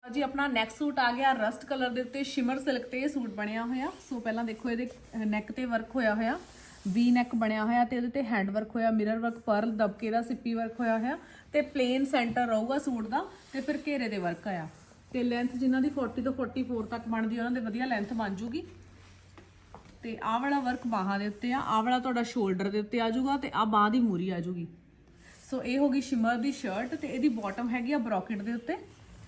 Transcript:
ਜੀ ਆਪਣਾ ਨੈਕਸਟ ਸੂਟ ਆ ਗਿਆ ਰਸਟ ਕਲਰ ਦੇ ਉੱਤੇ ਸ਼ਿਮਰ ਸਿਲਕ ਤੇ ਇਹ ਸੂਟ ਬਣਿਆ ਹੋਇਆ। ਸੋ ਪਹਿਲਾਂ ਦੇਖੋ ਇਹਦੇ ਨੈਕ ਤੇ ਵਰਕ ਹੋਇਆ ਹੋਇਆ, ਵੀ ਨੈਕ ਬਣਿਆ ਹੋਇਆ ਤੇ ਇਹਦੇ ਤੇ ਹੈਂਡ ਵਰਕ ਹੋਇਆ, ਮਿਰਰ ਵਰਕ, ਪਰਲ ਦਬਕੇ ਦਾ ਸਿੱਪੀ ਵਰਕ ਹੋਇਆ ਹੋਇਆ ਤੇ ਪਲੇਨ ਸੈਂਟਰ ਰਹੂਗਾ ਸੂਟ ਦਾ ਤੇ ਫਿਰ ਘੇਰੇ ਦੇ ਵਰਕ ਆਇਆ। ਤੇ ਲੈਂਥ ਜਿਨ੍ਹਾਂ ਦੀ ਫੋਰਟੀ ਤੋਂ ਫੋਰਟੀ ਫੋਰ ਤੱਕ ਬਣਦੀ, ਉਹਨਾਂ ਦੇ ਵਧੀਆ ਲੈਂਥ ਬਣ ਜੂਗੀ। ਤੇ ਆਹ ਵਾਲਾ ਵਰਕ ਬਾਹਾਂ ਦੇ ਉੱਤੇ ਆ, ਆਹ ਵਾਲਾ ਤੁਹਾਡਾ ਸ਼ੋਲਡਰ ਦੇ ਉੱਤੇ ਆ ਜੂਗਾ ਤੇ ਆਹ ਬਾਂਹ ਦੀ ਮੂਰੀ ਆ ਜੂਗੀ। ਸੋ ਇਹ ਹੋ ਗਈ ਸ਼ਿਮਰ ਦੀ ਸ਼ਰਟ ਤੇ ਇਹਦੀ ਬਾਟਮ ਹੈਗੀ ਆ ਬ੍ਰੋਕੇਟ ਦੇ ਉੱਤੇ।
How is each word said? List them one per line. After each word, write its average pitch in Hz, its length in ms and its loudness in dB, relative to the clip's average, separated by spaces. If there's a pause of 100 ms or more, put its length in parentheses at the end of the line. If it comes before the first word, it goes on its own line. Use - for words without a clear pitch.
(140)
ਜੀ 285 80 0
ਆਪਣਾ 277 260 0
ਨੈਕਸਟ 226 300 0
ਸੂਟ 294 220 -2
ਆ 240 120 4
ਗਿਆ 262 300 4
ਰਸਟ 220 240 -2
ਕਲਰ 262 240 0
ਦੇ 240 120 -2
ਉੱਤੇ 277 220 -4
ਸ਼ਿਮਰ 262 360 0
ਸਿਲਕ 254 280 -2
ਤੇ 254 140 -6
ਇਹ 285 80 2
ਸੂਟ 247 260 -4
ਬਣਿਆ 214 300 -4
ਹੋਇਆ। 254 260 -2 (180)
ਸੋ 247 100 -6
ਪਹਿਲਾਂ 226 240 -2
ਦੇਖੋ 226 260 -4
ਇਹਦੇ 233 200 -2 (360)
ਨੈਕ 214 260 -2
ਤੇ 254 140 -4
ਵਰਕ 233 300 -2
ਹੋਇਆ 220 200 4
ਹੋਇਆ, 226 240 0 (480)
ਵੀ 233 240 6
ਨੈਕ 240 240 4
ਬਣਿਆ 220 300 2
ਹੋਇਆ 240 200 4
ਤੇ 247 100 -2
ਇਹਦੇ 240 140 0
ਤੇ 277 140 -2
ਹੈਂਡ 208 260 0
ਵਰਕ 214 260 -2
ਹੋਇਆ, 226 160 2
ਮਿਰਰ 220 280 2
ਵਰਕ, 233 200 -2
ਪਰਲ 220 380 2
ਦਬਕੇ 214 340 0
ਦਾ 233 100 2
ਸਿੱਪੀ 233 320 -4
ਵਰਕ 226 260 -4
ਹੋਇਆ 226 180 2
ਹੋਇਆ 254 200 -2 (340)
ਤੇ 294 120 4
ਪਲੇਨ 262 420 2
ਸੈਂਟਰ 247 420 2
ਰਹੂਗਾ 233 320 2
ਸੂਟ 240 280 -2
ਦਾ 269 160 0 (280)
ਤੇ 269 100 -4
ਫਿਰ 294 260 -2
ਘੇਰੇ 269 220 0
ਦੇ 208 80 -4
ਵਰਕ 175 300 -2
ਆਇਆ। 170 200 -2 (440)
ਤੇ 247 120 0
ਲੈਂਥ 240 320 0
ਜਿਨ੍ਹਾਂ 262 260 2
ਦੀ 294 80 4
ਫੋਰਟੀ 254 320 -2
ਤੋਂ 262 120 0
ਫੋਰਟੀ 254 300 -4
ਫੋਰ 226 220 -4
ਤੱਕ 226 220 -8
ਬਣਦੀ, 226 300 0
ਉਹਨਾਂ 233 140 -2
ਦੇ 254 80 -2
ਵਧੀਆ 226 260 -4
ਲੈਂਥ 220 280 -2
ਬਣ 208 220 -2
ਜੂਗੀ। 233 280 -6 (1400)
ਤੇ 226 200 -8
ਆਹ 226 160 2
ਵਾਲਾ 285 200 2
ਵਰਕ 247 280 -2
ਬਾਹਾਂ 196 320 0
ਦੇ 208 80 -2
ਉੱਤੇ 214 260 -4
ਆ, 269 60 2
ਆਹ 220 240 2
ਵਾਲਾ 247 160 2
ਤੁਹਾਡਾ 240 240 0
ਸ਼ੋਲਡਰ 196 460 0
ਦੇ 208 100 0
ਉੱਤੇ 226 220 0
ਆ 226 80 2
ਜੂਗਾ 262 280 2
ਤੇ 269 160 -4
ਆਹ 220 120 2
ਬਾਂਹ 214 260 6
ਦੀ 254 80 4
ਮੂਰੀ 190 300 4
ਆ 175 100 -2
ਜੂਗੀ। 170 280 -4 (840)
ਸੋ 254 140 -4
ਇਹ 247 160 0
ਹੋ 285 100 6
ਗਈ 262 120 2
ਸ਼ਿਮਰ 233 360 2
ਦੀ 269 140 0
ਸ਼ਰਟ 240 440 -4
ਤੇ 302 120 -6
ਇਹਦੀ 262 240 2
ਬਾਟਮ 220 380 -2
ਹੈਗੀ 247 240 0
ਆ 294 60 4
ਬ੍ਰੋਕੇਟ 214 420 -2
ਦੇ 226 120 -4
ਉੱਤੇ। 240 240 -4 (500)